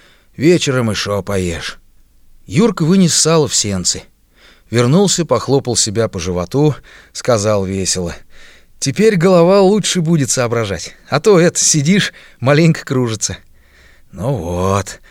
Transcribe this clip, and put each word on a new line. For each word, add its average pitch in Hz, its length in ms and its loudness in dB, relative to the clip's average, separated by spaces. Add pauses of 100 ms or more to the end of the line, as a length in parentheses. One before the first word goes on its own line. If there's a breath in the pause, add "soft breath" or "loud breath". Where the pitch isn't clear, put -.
(380 soft breath)
Вечером 131 540 0
ещё 101 320 -4
поешь". 92 560 -6 (640)
Юрка 175 400 0
вынес 180 300 2
сало 156 320 2
в - 80 -6
сенцы. 95 480 -4 (640 soft breath)
Вернулся, 156 560 2
похлопал 127 500 0
себя 110 320 -2
по 95 120 -10
животу, 92 560 -2 (380 loud breath)
сказал 104 520 0
весело: 92 500 -4 (640 soft breath)
"Теперь 208 380 0
голова 180 460 4
лучше 190 400 2
будет 156 280 0
соображать, 113 640 -4 (140)
а 139 100 -2
то 202 200 4
это, - 200 2
сидишь, 160 540 0 (260 loud breath)
маленько 147 460 2
кружится". 120 520 -4 (760 soft breath)
"Ну 127 240 -6
вот", 92 640 -4 (120)